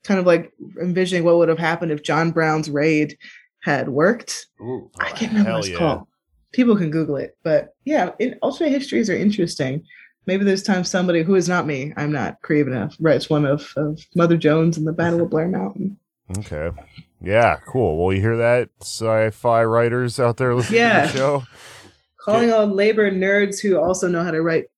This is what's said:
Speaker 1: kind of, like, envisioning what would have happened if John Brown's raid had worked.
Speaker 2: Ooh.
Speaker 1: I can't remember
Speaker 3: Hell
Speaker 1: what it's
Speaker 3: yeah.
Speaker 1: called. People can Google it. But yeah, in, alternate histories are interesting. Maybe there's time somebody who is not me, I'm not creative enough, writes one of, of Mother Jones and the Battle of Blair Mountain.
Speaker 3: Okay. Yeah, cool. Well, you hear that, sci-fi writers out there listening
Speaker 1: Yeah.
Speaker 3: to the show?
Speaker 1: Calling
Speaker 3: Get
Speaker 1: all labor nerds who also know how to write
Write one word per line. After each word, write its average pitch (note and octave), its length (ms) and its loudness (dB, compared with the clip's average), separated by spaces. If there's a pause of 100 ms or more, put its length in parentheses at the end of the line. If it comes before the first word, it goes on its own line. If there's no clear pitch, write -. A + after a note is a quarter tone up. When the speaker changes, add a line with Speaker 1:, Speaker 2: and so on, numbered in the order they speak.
Speaker 1:
kind G3 160 0
of, F3+ 60 0
like, E3+ 260 4 (300)
envisioning F3+ 420 0
what E3+ 140 4
would E3 120 4
have E3 100 0
happened E3 320 -2
if D3 120 -6
John E3 280 0
Brown's D#3+ 380 0
raid D3+ 480 0 (440)
had C#3 280 -2
worked. F3 580 -2 (140)
Speaker 2:
Ooh. A#2 380 -10
Speaker 1:
I - 120 -4
can't A#3 200 -6
remember - 180 2
Speaker 3:
Hell - 100 -2
Speaker 1:
what G2+ 60 -4
it's F#2+ 40 -6
Speaker 3:
yeah. F2 80 -6
Speaker 1:
called. B2 300 -2 (440)
People A#3+ 240 4
can E3 160 -2
Google D3+ 240 -2
it. - 280 -8
But D#3 300 0 (120)
yeah, B3 340 0
in, B3+ 220 -4
alternate C#4 300 -2
histories A#3 380 -2
are F3+ 60 0
interesting. E3+ 680 -2 (420)
Maybe G3 180 0
there's G3 200 2
time F#3 200 0
somebody F3 400 0
who F#3+ 120 2
is E3+ 120 2
not F3 180 0
me, C#3+ 320 -6
I'm D3 140 -2
not A#2+ 300 -4
creative D3+ 300 0
enough, A#2+ 280 -4
writes D#3+ 300 0
one D3+ 160 2
of, D3 220 -2 (100)
of D3+ 220 -4 (160)
Mother E3+ 220 4
Jones E3 400 2
and D#3 80 -4
the D#3 80 -2
Battle E3+ 280 0
of E3 80 -2
Blair D#3+ 180 -2
Mountain. G3 500 -6 (400)
Speaker 3:
Okay. E2+ 340 -6 (500)
Yeah, F2 440 2
cool. F#2+ 380 0
Well, F#2+ 100 2
you F#2+ 80 0
hear A2+ 160 0
that, A#2+ 320 2 (120)
sci-fi A2 840 0
writers A#2 560 0
out A#2+ 180 2
there B2+ 180 0
listening G3+ 240 0
Speaker 1:
Yeah. G3+ 280 2
Speaker 3:
to - 40 -4
the C3+ 60 -4
show? C3+ 260 0 (800)
Speaker 1:
Calling A#3 260 2
Speaker 3:
Get A3+ 80 4
Speaker 1:
all G#3 100 4
labor G#3 440 2
nerds G3 500 0
who F#3+ 180 2
also F3+ 280 0
know E3+ 160 0
how F3 80 -4
to D#3+ 100 -2
write E3 240 0 (120)